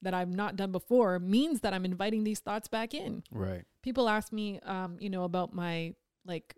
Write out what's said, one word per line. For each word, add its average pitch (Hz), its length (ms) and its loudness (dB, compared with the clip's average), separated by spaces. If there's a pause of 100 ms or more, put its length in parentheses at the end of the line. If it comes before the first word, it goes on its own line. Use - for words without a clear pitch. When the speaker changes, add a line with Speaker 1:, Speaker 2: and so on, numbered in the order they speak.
Speaker 1:
that 185 120 -2
I've 180 160 0
not 196 240 -2
done 196 160 -2
before 185 480 4
means 226 440 4
that 202 100 0
I'm 185 140 0
inviting 208 380 0
these 214 160 0
thoughts 208 280 -6
back 226 260 -2
in. - 380 -6
Speaker 2:
Right. 95 320 -2 (180)
Speaker 1:
People 254 260 2
ask 214 260 0
me, 208 260 -4
um, 185 400 -4
you 196 100 -4
know, 185 140 0
about 180 300 0
my, 170 400 -2 (300)
like, 170 340 -8